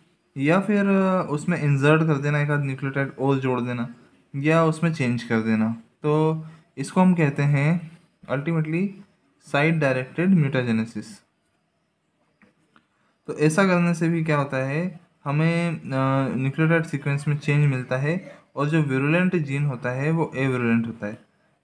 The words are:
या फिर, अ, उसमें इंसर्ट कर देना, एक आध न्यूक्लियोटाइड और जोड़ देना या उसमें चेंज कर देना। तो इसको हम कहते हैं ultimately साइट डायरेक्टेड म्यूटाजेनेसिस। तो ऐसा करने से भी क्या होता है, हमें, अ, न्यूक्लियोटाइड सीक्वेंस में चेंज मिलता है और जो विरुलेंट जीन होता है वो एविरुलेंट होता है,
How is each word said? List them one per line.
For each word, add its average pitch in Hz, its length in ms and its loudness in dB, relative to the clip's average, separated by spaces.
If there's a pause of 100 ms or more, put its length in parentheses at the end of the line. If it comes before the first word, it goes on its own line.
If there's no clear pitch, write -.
(380)
या 151 220 4
फिर, 202 260 0
अ, 190 440 2
उसमें 151 320 -2
इंसर्ट 147 420 4
कर 160 100 2
देना, 147 280 0
एक 147 80 -2
आध 147 140 0
न्यूक्लियोटाइड 135 560 -4
और 135 200 2
जोड़ 127 220 -2
देना 120 340 -6 (400)
या 156 280 2
उसमें 160 300 0
चेंज 120 300 -2
कर 113 180 0
देना। 110 300 2 (320)
तो 156 420 0 (320)
इसको 139 240 -2
हम 185 120 6
कहते 147 300 0
हैं 147 540 0 (340)
ultimately 160 560 -2 (520)
साइट 156 360 0
डायरेक्टेड 135 540 0
म्यूटाजेनेसिस। 123 880 0 (2000)
तो - 100 -8
ऐसा 160 300 4
करने 175 260 2
से 165 160 0
भी 170 140 0
क्या 156 140 0
होता 139 200 -2
है, 151 420 -4 (260)
हमें, 165 460 0
अ, 160 100 -8 (540)
न्यूक्लियोटाइड 160 480 0
सीक्वेंस 143 440 -4
में 147 100 0
चेंज 147 340 2
मिलता 127 260 -4
है 156 420 -4 (160)
और 143 140 -2
जो 160 120 2
विरुलेंट 151 540 0
जीन 143 300 -2
होता 123 240 -4
है 135 220 -2
वो 165 240 -2
एविरुलेंट 120 520 0
होता 107 200 -8
है, 110 140 -12 (420)